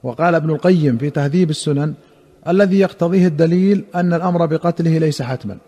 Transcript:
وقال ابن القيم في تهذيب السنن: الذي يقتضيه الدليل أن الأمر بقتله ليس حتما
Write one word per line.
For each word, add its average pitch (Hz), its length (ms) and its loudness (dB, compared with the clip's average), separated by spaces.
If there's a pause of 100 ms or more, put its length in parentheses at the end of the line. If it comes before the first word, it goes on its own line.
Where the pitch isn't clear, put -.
وقال 160 320 0
ابن 160 140 0
القيم 151 480 2
في 143 120 -2
تهذيب 147 400 0
السنن: 147 440 -2 (540)
الذي 190 320 2
يقتضيه 180 480 2
الدليل 180 580 0 (100)
أن 175 180 0
الأمر 170 320 0
بقتله 165 520 0
ليس 156 240 -2
حتما 120 360 -8 (100)